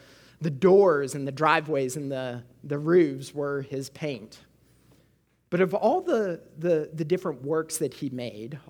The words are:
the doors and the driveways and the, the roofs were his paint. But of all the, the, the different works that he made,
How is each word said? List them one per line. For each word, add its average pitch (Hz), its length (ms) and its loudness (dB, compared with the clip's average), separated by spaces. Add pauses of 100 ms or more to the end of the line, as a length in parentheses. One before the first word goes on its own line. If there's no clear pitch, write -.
(380)
the 160 120 -4
doors 156 640 6
and 139 120 -6
the 139 60 -4
driveways 151 640 2
and 139 160 -6
the, 127 300 -6 (200)
the 143 160 -4
roofs 151 560 2
were 143 280 -4
his 135 260 -8
paint. 120 500 -10 (1080)
But 175 140 0
of 185 100 2
all 247 300 2
the, 220 400 -2 (160)
the, 160 340 0
the 160 140 -6
different 170 360 -4
works 160 360 -4
that 143 160 -4
he 139 160 -8
made, 120 480 -10 (120)